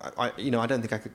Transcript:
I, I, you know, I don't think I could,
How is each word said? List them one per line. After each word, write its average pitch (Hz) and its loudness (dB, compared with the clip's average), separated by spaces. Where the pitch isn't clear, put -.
I, 123 2
I, - -4
you 131 -2
know, 117 4
I 117 4
don't 123 2
think 110 -2
I 107 2
could, 107 -10